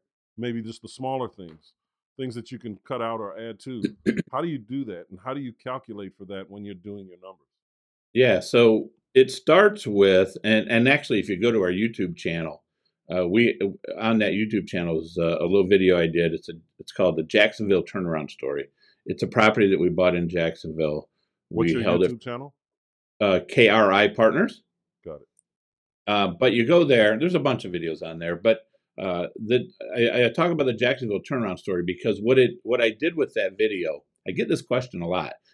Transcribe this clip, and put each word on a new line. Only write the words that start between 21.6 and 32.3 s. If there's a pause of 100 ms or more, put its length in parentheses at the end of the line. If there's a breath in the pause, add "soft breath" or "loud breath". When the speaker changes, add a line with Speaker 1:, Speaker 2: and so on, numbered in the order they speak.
Speaker 2:
We
Speaker 1:
your
Speaker 2:
held
it
Speaker 1:
YouTube
channel? (640)
Speaker 2:
Uh,
K
R
I
Partners. (400)
Speaker 1:
Got
it. (800)
Speaker 2:
Uh, (120)
but
you
go
there,
there's
a
bunch
of
videos
on
there,
but, (380)
uh, (160)
the, (280)
I,
I
talk
about
the
Jacksonville
Turnaround
Story
because
what